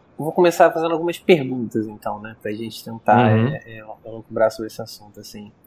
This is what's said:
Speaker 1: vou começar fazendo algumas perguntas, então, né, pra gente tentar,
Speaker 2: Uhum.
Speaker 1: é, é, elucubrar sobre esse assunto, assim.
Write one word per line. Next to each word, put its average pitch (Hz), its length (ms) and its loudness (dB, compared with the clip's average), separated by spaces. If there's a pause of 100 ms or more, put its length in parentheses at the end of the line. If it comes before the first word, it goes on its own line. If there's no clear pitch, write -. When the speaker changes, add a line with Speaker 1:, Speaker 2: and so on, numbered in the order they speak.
(180)
Speaker 1:
vou 151 140 -6
começar 170 400 4
fazendo 165 220 -2
algumas 165 240 -2
perguntas, 127 720 2
então, 107 340 -10
né, 110 200 -16
pra 107 120 -6
gente 110 320 -12
tentar, 110 500 4
Speaker 2:
Uhum. 113 140 4
Speaker 1:
é, 156 160 -8
é, 113 180 -18 (220)
elucubrar 110 440 -2
sobre 110 180 -8
esse - 140 -14
assunto, 107 380 -18
assim. 104 320 -16 (160)